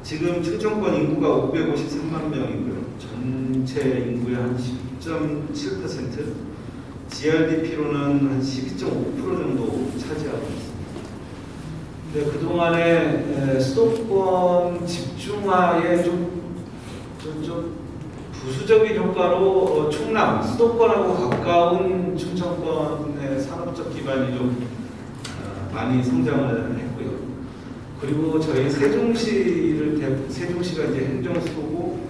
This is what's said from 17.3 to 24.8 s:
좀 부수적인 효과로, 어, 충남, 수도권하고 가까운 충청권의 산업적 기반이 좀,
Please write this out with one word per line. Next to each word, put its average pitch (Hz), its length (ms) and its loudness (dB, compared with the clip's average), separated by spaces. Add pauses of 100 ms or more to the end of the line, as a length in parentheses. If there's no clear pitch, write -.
좀 170 400 -6 (500)
부수적인 214 640 4
효과로, 185 680 4
어, 151 260 4
충남, - 540 2
수도권하고 220 840 4
가까운 175 840 4
충청권의 151 1300 -2
산업적 175 540 -6
기반이 127 420 -2
좀, 123 300 0 (760)